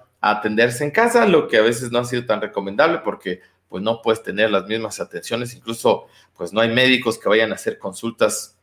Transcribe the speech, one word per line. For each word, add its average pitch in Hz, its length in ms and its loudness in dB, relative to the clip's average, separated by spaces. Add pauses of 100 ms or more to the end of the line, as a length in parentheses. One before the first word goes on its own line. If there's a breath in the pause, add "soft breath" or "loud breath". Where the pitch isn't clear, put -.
(200)
a 104 100 4
atenderse 113 540 0
en 147 80 -4
casa, 233 340 4
lo 170 220 4
que 120 80 2
a 110 60 6
veces 120 280 0
no 117 80 0
ha 123 60 0
sido 120 220 -4
tan 104 140 0
recomendable 104 580 0
porque, 95 420 -6 (280 soft breath)
pues, 95 140 -10
no 113 200 -2
puedes 113 200 0
tener 104 300 0
las 95 140 0
mismas 110 340 -6
atenciones, 117 540 -8
incluso, 110 520 -2 (300 soft breath)
pues, 87 160 -10
no 107 80 0
hay 117 100 2
médicos 123 480 2
que - 100 -4
vayan 110 220 2
a 104 60 -6
hacer - 220 -6
consultas, - 840 -4